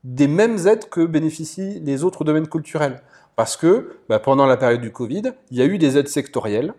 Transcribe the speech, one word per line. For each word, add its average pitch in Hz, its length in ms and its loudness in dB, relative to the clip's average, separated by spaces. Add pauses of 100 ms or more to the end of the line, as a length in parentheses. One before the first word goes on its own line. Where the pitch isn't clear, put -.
des 127 240 2
mêmes 214 280 2 (120)
aides 220 200 2
que 165 160 0
bénéficient 160 760 -4
les 143 240 -4
autres 180 180 -2
domaines 156 240 0
culturels. 151 560 -4 (320)
Parce - 220 -2
que, 190 400 2 (120)
bah, 107 120 2
pendant 135 260 4
la 127 100 4
période 120 240 0
du 113 120 -10
covid, 185 400 -6 (180)
il 127 80 -6
y 123 40 4
a - 20 6
eu 185 140 2
des 147 200 4
aides 139 80 2
sectorielles 123 720 -4